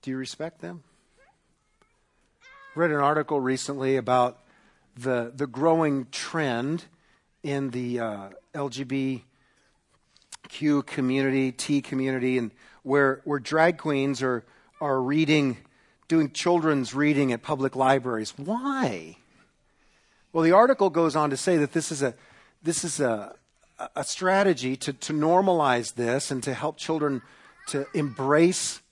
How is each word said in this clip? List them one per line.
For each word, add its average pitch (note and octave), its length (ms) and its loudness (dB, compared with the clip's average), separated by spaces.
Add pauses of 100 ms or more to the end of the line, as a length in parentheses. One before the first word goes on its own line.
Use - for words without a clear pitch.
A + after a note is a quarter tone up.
Do C3+ 40 -6
you C3 60 -6
respect D3+ 440 -10
them? E3+ 220 -14 (1900)
Read E3 160 0
an D3 100 0
article D3 400 0
recently C3 560 -2
about B2+ 420 0 (560)
the, B2 400 -4
the C#3 120 -4
growing C#3+ 640 0
trend C#3+ 760 -4 (580)
in C#3 280 -4
the, B2 280 -4
uh, G#2 300 -6 (240)
L C#3+ 160 -6
G B2+ 160 -10
B C3 400 -4 (1200)
Q D3 360 0
community, C3+ 680 0
T C#3+ 300 -2
community, C3 560 -2
and A#2 140 -4 (320)
where, C3+ 420 2
where C#3+ 120 -2
drag D#3+ 420 2
queens C#3 440 -2
are, B2 220 -2 (340)
are C#3 220 -2
reading, C#3+ 560 2 (500)
doing D#3 240 2
children's D#3 640 0
reading C#3 400 2
at A#2 80 -6
public C3+ 340 -2
libraries. B2+ 640 0
Why? F3 800 -4 (1120)
Well, E3 140 2
the E3+ 80 6
article G#3+ 360 6
goes D#3 280 2
on D3+ 140 2
to C3+ 40 -2
say F3 220 2
that D3 160 0
this D#3+ 180 -2
is C#3 100 -6
a, B2+ 120 -2 (500)
this D#3+ 220 -4
is D3 160 -4
a, A2+ 340 -2 (580)
a D3 120 -6
strategy F3+ 720 2
to, C#3+ 160 -6
to - 180 -10
normalize D#3 840 2
this A#2+ 360 -2
and C3 120 -4
to C3+ 100 -4
help D3 240 -6
children D3 440 -2 (500)
to C#3 220 -4
embrace D3 880 2 (100)